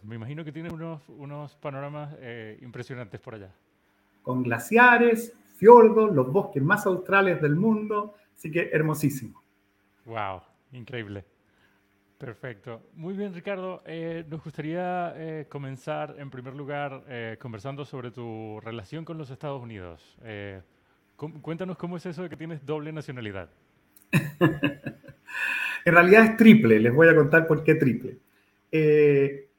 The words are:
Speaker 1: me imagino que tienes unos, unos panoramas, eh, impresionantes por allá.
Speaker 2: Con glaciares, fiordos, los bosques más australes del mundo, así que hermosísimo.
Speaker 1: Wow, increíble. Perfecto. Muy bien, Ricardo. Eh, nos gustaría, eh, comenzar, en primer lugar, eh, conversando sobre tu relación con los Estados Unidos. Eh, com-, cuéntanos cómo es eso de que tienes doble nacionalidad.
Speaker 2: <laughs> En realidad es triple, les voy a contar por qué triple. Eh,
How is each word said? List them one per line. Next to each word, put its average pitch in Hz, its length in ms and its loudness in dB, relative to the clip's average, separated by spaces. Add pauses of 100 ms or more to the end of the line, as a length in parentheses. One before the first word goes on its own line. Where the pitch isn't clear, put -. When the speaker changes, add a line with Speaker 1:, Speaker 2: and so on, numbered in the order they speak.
Speaker 1:
me 107 120 -16
imagino 135 280 -12
que 151 80 -16
tienes 165 220 -14
unos, 160 340 -14
unos 143 480 -18
panoramas, 147 640 -12
eh, 117 420 -16
impresionantes 123 600 -14
por 117 140 -16
allá. 98 160 -18 (720)
Speaker 2:
Con 127 180 -4
glaciares, 226 880 2 (240)
fiordos, 220 580 8
los 131 200 2
bosques 190 280 0
más 196 260 0
australes 185 520 0
del 147 160 0
mundo, 214 600 -2 (200)
así 160 160 -12
que 165 220 -4
hermosísimo. 151 680 -2 (640)
Speaker 1:
Wow, 101 360 -8 (320)
increíble. 107 500 -14 (920)
Perfecto. 117 800 -18
Muy 170 200 -12
bien, 202 180 -10
Ricardo. 185 520 -12
Eh, 165 420 -12
nos 151 160 -14
gustaría, 175 720 -8
eh, 156 320 -12
comenzar, 143 720 -12
en 139 140 -16
primer 131 240 -16
lugar, 143 520 -10
eh, 113 320 -12
conversando 135 460 -12
sobre 123 240 -14
tu 110 500 -14
relación 117 460 -14
con 160 140 -12
los 135 100 -14
Estados 139 320 -12
Unidos. 95 640 -16
Eh, 101 380 -14 (540)
com-, 156 260 -16
cuéntanos 170 360 -10
cómo 175 180 -10
es 170 120 -12
eso 180 160 -12
de 170 60 -12
que - 60 -18
tienes 156 300 -14
doble 151 260 -8
nacionalidad. 117 580 -12 (600)
Speaker 2:
<laughs> - 920 -2 (800)
En 170 80 4
realidad 185 320 8
es - 120 2
triple, 220 420 8
les 120 140 2
voy 165 140 8
a 160 80 8
contar 160 320 4
por 151 160 0
qué 156 120 4
triple. 123 420 -2 (520)
Eh, 147 880 2